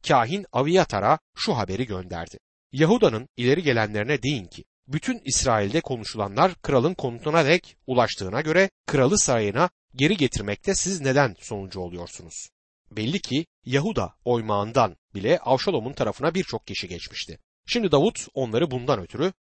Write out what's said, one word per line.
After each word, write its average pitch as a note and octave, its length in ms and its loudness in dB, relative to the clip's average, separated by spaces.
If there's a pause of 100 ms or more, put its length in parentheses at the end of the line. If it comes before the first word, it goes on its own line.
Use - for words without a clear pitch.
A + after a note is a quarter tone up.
kahin D3 440 2
Aviatar'a C#3 680 2 (160)
şu F3+ 220 -2
haberi G2 280 -2
gönderdi. F2+ 520 -8 (340)
"Yahuda'nın D3 560 4 (100)
ileri C3 260 2
gelenlerine A2+ 600 0
deyin B2 220 -4
ki, - 180 -20 (240)
bütün F#3 380 -4
İsrail'de A2+ 560 0
konuşulanlar A2+ 800 -2
kralın C#3+ 320 2
konutuna D3+ 520 0
dek E3+ 320 0 (100)
ulaştığına A2+ 540 0
göre E3+ 280 2 (160)
kralı D3 340 2
sarayına A#2 500 2 (260)
geri D#3+ 220 2
getirmekte A#2+ 580 -2
siz F3+ 260 -4
neden C3+ 380 2
sonuncu G2 400 -10
oluyorsunuz?" F2 680 -12 (420)
Belli A2 300 -4
ki D3 240 -4 (200)
Yahuda C3 480 -2 (120)
oymağından A2 720 0 (180)
bile A2+ 240 2
Avşalom'un C#3+ 540 0
tarafına C#3 420 -4
birçok F3+ 320 -6
kişi F#2+ 200 -10
geçmişti. - 520 -14 (300)
Şimdi A3+ 220 0
Davut D3+ 420 2
onları C3 380 0
bundan B2 280 0
ötürü C3 420 -4